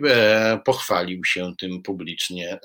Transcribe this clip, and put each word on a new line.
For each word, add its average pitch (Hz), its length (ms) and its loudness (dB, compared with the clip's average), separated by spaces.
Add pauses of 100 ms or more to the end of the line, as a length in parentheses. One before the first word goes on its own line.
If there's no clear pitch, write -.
e, 110 560 4
pochwalił 90 600 0
się 90 340 -2
tym 92 240 -8
publicznie, 90 840 -8